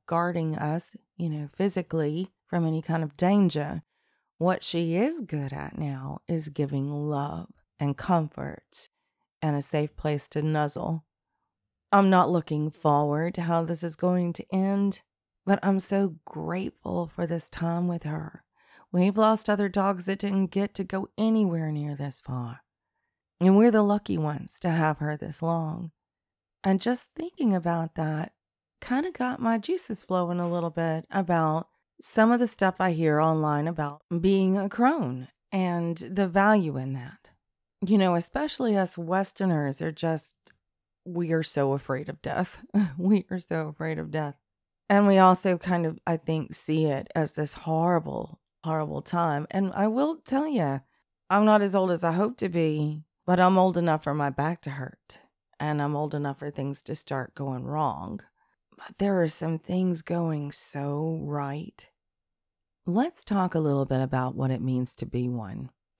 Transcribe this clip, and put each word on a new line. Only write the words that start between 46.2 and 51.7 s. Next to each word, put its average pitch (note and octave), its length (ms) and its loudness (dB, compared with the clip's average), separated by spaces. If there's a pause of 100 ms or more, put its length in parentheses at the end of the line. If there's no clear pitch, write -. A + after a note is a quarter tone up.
see D#3 300 2
it C#3 300 -2
as D#3 180 0
this D3+ 200 -2
horrible, D#3+ 880 -2 (240)
horrible D3+ 360 -4
time. D#3+ 480 -2
And F#3+ 240 0
I G3+ 140 0
will C#4+ 300 0
tell C#4+ 300 -2
ya, D#3 320 0 (500)
I'm G#3 160 4
not G#3+ 160 6
as G3+ 140 0